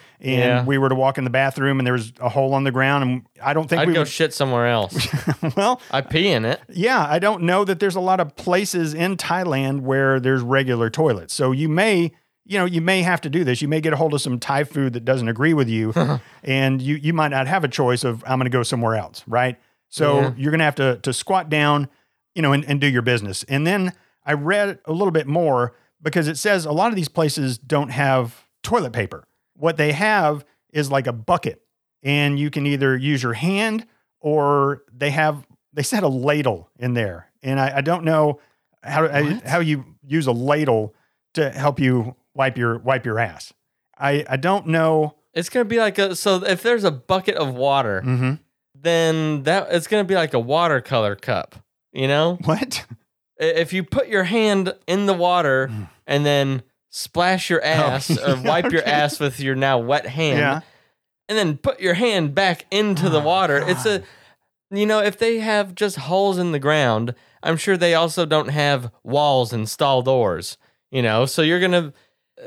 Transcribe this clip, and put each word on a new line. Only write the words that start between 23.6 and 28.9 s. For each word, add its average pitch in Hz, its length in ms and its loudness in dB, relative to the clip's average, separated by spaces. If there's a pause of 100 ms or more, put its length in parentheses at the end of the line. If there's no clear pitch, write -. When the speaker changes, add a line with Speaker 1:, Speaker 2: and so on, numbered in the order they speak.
Speaker 2:
then 185 260 0 (340)
I 147 80 0
read 180 500 -2
a 156 80 -6
little 190 200 0
bit 156 140 0
more 139 480 0 (280)
because 151 260 0
it 156 80 -4
says 190 300 0
a 151 60 -2
lot 196 180 2
of 220 60 -4
these 165 120 -2
places 143 500 0
don't 143 300 -2
have 131 560 0 (180)
toilet 156 300 0